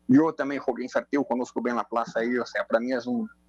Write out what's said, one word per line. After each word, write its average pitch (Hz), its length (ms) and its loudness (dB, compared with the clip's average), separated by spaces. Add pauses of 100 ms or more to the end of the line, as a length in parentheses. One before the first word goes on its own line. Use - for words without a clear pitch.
Yo 151 260 6
también 139 280 -4
jugué 123 240 -4
en 131 40 -8
Saltillo, 135 360 -2
conozco 123 360 -4
bien 120 140 0
la 110 80 0
plaza 113 380 -4
ahí, 123 180 0
o 117 80 -2
sea, - 220 -4
para 113 100 2
mí 123 140 -4
es 120 120 -2
un, 117 240 -2 (200)